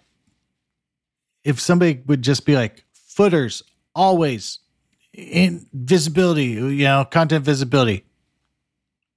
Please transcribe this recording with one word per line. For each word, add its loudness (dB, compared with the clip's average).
if -2
somebody 2
would 0
just -2
be 4
like, -2
"Footers, -2
always -2
in -2
visibility, 0
you -4
know, 2
content 0
visibility. 0